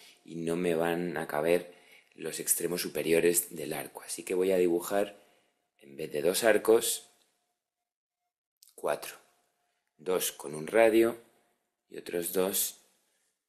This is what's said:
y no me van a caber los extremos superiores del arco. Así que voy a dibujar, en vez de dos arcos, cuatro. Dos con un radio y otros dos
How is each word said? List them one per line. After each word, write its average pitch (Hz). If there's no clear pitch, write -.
y 82
no 82
me 87
van 85
a 78
caber 85
los 78
extremos 85
superiores 82
del 76
arco. -
Así -
que 92
voy 92
a 92
dibujar, 92
en 69
vez 73
de 73
dos 95
arcos, 110
cuatro. -
Dos 87
con 73
un 78
radio 113
y -
otros 85
dos 95